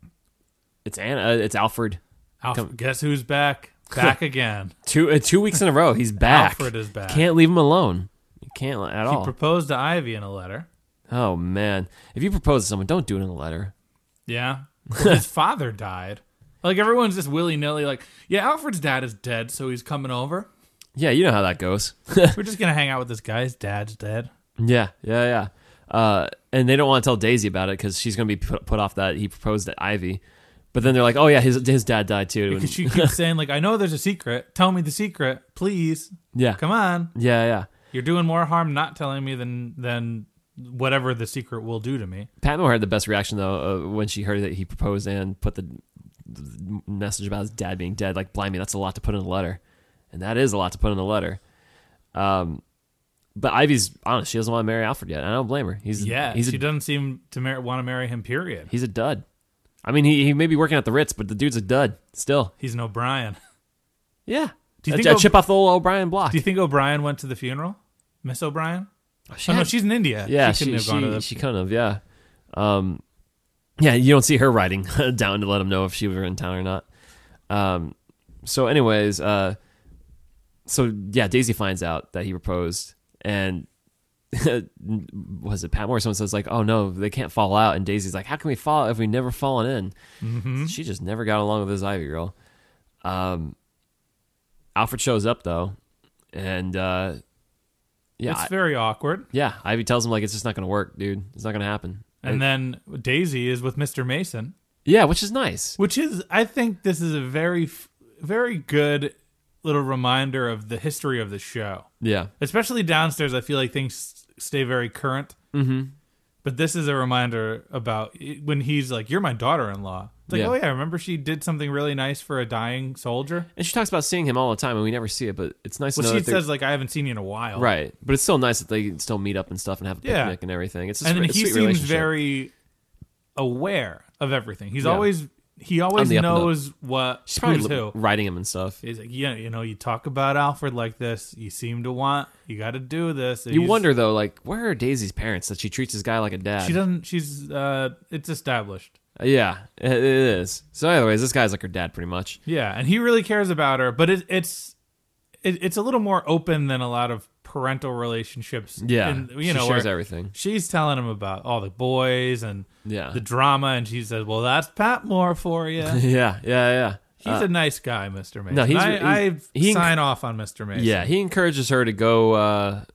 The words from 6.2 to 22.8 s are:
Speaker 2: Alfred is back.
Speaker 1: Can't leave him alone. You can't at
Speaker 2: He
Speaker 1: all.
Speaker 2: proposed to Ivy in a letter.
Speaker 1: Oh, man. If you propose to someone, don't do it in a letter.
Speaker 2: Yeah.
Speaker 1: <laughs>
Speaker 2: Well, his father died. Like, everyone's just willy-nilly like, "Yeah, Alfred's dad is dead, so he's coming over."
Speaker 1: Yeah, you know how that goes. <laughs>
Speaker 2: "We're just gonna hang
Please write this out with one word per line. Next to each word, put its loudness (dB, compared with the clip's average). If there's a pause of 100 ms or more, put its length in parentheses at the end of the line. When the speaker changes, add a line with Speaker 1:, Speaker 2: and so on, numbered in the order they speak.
Speaker 2:
Alfred -4
is -6
back. -10
Speaker 1:
Can't 4
leave 10
him 4
alone. 4 (320)
You -20
can't -6 (120)
at -2
Speaker 2:
He 2
Speaker 1:
all. -2
Speaker 2:
proposed 0
to -2
Ivy -2
in -8
a -10
letter. -12 (440)
Speaker 1:
Oh, 2
man. 0 (260)
If -4
you 0
propose 2
to -4
someone, -2
don't 0
do -2
it -2
in -4
a -8
letter. -8 (520)
Speaker 2:
Yeah. -4
Speaker 1:
<laughs> -20 (180)
Speaker 2:
Well, 6
his 2
father 0
died. -10 (440)
Like, 2
everyone's 2
just -4
willy-nilly -2
like, -6 (240)
"Yeah, 0
Alfred's -2
dad 0
is -8
dead, -6
so -6
he's -6
coming -6
over." -6 (460)
Speaker 1:
Yeah, 2
you 6
know 6
how 4
that 0
goes. -2 (120)
<laughs> -4
Speaker 2:
"We're 8
just -6
gonna 2
hang 2